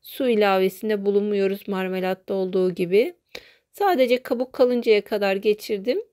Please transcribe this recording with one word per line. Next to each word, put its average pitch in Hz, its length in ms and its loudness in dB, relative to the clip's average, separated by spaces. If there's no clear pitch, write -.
su - 260 -4
ilavesinde 202 760 0
bulunmuyoruz 202 600 0
marmelatta 185 640 -4
olduğu 185 400 0
gibi. 196 400 0
Sadece 254 500 2
kabuk 254 300 -4
kalıncaya 240 520 2
kadar 202 320 -2
geçirdim. 214 680 -2